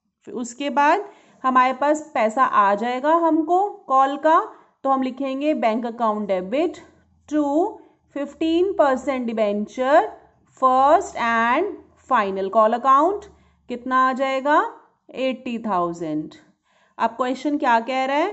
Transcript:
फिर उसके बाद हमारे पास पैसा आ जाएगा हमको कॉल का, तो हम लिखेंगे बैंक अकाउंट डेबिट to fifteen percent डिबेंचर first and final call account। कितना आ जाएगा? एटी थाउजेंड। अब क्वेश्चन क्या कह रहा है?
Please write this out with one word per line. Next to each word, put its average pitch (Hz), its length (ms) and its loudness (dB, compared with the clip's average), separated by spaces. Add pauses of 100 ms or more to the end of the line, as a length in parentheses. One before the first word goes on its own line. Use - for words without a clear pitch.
(260)
फिर - 80 -14
उसके 269 360 -8
बाद 294 340 2 (400)
हमारे 254 300 2
पास 294 400 -2
पैसा 226 300 0
आ 202 300 2
जाएगा 254 420 0
हमको 339 520 2 (200)
कॉल 269 280 2
का, 311 240 4 (440)
तो 269 60 0
हम 262 120 0
लिखेंगे 269 540 -2
बैंक 233 300 0
अकाउंट 214 420 -2
डेबिट 196 500 -2 (500)
to 294 160 0 (720)
fifteen 330 640 -2
percent 262 480 0
डिबेंचर 226 840 0 (540)
first 269 600 2
and 247 520 -2 (340)
final 196 400 -2
call 226 280 4
account। 294 480 2 (440)
कितना 247 260 -4 (120)
आ 262 40 0
जाएगा? 269 440 0 (600)
एटी 254 420 -6
थाउजेंड। 170 760 -4 (640)
अब 226 120 0
क्वेश्चन 254 480 -2
क्या 254 220 2
कह 262 240 -2
रहा 269 120 -2
है? 349 160 0